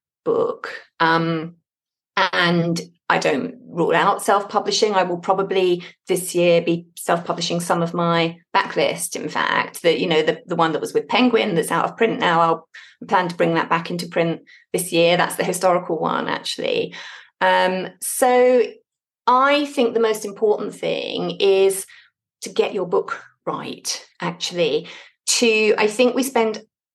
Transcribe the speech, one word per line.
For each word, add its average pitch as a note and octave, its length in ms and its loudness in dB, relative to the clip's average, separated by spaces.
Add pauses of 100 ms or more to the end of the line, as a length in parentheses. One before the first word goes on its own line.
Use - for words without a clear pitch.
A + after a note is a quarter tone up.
(240)
book. - 500 -2 (260)
Um, E3 560 0 (600)
and F3 640 2 (280)
I E3+ 100 2
don't D#3 360 -2 (120)
rule E3 280 0
out F3+ 280 0
self-publishing. G3+ 720 0
I F#3+ 100 2
will F3+ 140 -4
probably F#3 680 0 (240)
this F3 260 -2
year F3 280 4
be E3+ 340 -2
self-publishing E3+ 640 -4
some E3+ 220 -2
of E3+ 120 -4
my E3+ 440 0 (180)
backlist, - 600 -2
in - 140 -8
fact, - 520 -2
that, E3 180 2
you F3+ 80 -2
know, D#3+ 140 4
the, E3 240 -2
the F3 100 -4
one E3 160 2
that D3+ 100 -4
was - 120 -8
with D3+ 140 -2
Penguin A3 480 2
that's D3+ 160 0
out E3 140 0
of - 120 -6
print E3+ 220 0
now, E3+ 220 2
I'll E3 260 0 (400)
plan F3+ 200 2
to F3 80 -6
bring E3+ 200 2
that - 140 0
back E3+ 220 -2
into F3 160 -6
print E3 340 -2 (300)
this F3 200 -4
year. E3+ 260 4
That's - 180 0
the - 80 -2
historical F3+ 560 0
one, - 280 -2
actually. - 680 -4 (460)
Um, F#3 480 2 (120)
so B3 640 4 (640)
I C#4 380 4
think B3+ 280 0
the A3+ 60 0
most A3 240 0
important G#3 500 -2
thing F3 640 -4
is G3 460 4 (560)
to - 80 -12
get - 240 -2
your F#3 140 -4
book - 360 -2 (220)
right, - 640 -10 (140)
actually. E3+ 640 -2 (380)
To, A3 520 2
I G#3+ 100 2
think B3 280 2
we C4 80 0
spend A3 400 -2 (320)